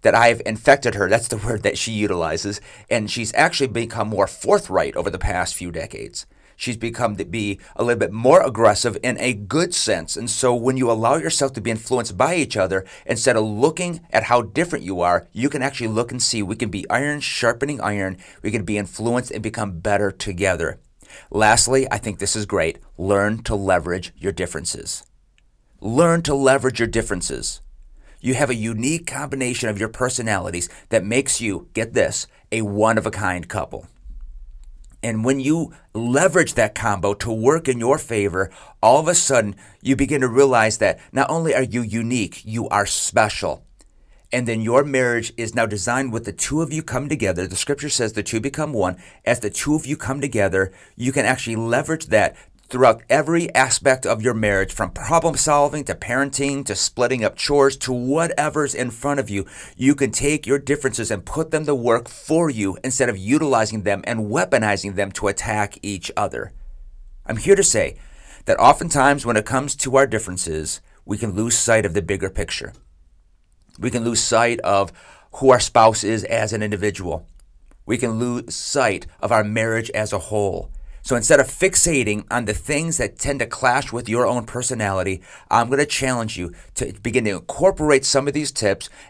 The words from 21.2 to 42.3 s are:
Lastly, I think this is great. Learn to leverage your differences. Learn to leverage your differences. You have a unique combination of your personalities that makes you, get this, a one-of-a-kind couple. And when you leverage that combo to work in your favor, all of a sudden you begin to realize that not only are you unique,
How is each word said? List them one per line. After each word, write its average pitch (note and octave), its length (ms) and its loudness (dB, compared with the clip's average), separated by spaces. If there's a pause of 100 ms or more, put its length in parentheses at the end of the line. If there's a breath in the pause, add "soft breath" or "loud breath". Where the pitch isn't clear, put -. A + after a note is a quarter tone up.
Lastly, A#2+ 600 6
I - 60 0
think G2 220 -6
this G2 180 -2
is G#2 80 -4
great. E2 340 -2 (180)
Learn G2+ 460 0
to A2+ 100 -4
leverage F2+ 640 -2
your G2 160 -4
differences. - 720 -8 (800)
Learn E3 400 2
to D3+ 120 -2
leverage C3+ 460 2
your A#2 80 2
differences. F#2 720 -4 (640 soft breath)
You B2+ 140 -2
have C3 140 0
a B2 60 0
unique A#2 500 -4
combination C3 640 -4
of G#2+ 100 -2
your G#2+ 120 -4
personalities G2+ 800 -4 (180 loud breath)
that G#2+ 160 2
makes A#2+ 380 0
you, G2+ 320 -4
get A2+ 200 -4
this, G2+ 340 0 (220 soft breath)
a A2+ 120 -2
one-of-a-kind G#2 880 0
couple. - 380 -8 (1160)
And A2+ 200 -2
when C3+ 160 2
you D3+ 320 0 (220 loud breath)
leverage C#3 600 2
that A2 180 2
combo G2+ 400 -2
to A#2 180 -4
work C3+ 360 2
in B2+ 120 0
your B2+ 200 2
favor, F#2+ 500 0 (320 loud breath)
all B2 180 8
of D#3+ 80 0
a F3 60 2
sudden A2 420 2 (240 loud breath)
you C3 160 0
begin C#3 260 0
to B2+ 60 2
realize A#2+ 520 4
that G2 200 2 (120)
not - 180 0
only E3 240 0
are B2+ 80 2
you B2 220 -2
unique, A2+ 600 -4